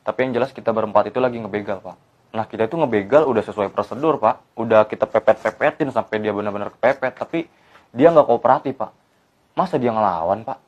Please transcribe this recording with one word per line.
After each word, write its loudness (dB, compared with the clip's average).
Tapi -4
yang -2
jelas -2
kita -4
berempat -2
itu -2
lagi -2
ngebegal, -8
Pak. -14
Nah, -6
kita -2
itu -8
ngebegal 2
udah 0
sesuai -4
prosedur, -2
Pak. -2
Udah 4
kita -2
pepet-pepetin 0
sampai -4
dia -2
benar-benar -6
kepepet. -2
Tapi -6
dia 6
nggak 6
kooperatif, 2
Pak. -8
Masa -2
dia 0
ngelawan, 0
Pak? -10